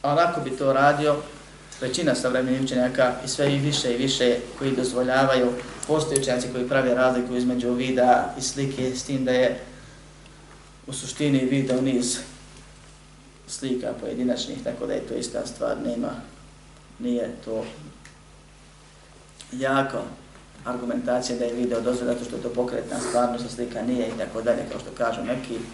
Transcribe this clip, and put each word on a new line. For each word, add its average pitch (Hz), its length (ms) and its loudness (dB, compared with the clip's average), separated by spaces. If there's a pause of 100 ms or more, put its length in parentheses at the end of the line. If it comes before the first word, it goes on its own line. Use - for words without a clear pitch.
A 143 100 0
onako 165 280 4
bi 131 100 -6
to 135 220 2
radio 147 440 6 (640)
većina 151 340 2
savremenih 127 480 0
učenjaka 123 520 2 (100)
i 143 40 -6
sve 143 260 2
i 139 40 2
više 139 360 0
i - 20 0
više 127 400 2 (220)
koji 135 180 0
dozvoljavaju, 127 760 4 (340)
postoje 147 340 2
učenjaci 123 320 0
koji 123 160 -2
prave 127 260 4
razliku 123 420 2
između 123 360 2
vida 123 680 4
i 135 40 -6
slike, 131 540 -2
s - 80 -8
tim 131 200 -2
da 127 80 2
je 127 280 4 (1300)
u 135 60 -10
suštini 139 460 0
video 127 420 2
niz 123 380 2 (1300)
slika 123 520 -4
pojedinačnih, 120 640 -4
tako - 220 -4
da 104 60 -4
je - 140 -4
to 117 80 -6
ista - 320 -4
stvar, 117 380 -4
nema, 120 260 -2 (880)
nije 120 460 -2
to 110 200 -4 (1900)
jako 131 500 0 (600)
argumentacija 123 760 -2
da 120 60 0
je 117 100 -2
video 123 260 0
dozvoljen 123 340 0
zato 120 100 -6
što 120 120 -8
je 123 60 -6
to 123 60 -4
pokretna 123 600 -2
stvarnost, 120 360 2
a - 40 -8
slika 120 340 -6
nije 120 260 0
i 113 100 -6
tako 113 240 -4
dalje, 117 280 2
kao - 100 -8
što - 180 -12
kažu 117 240 0
neki. 120 360 -4 (160)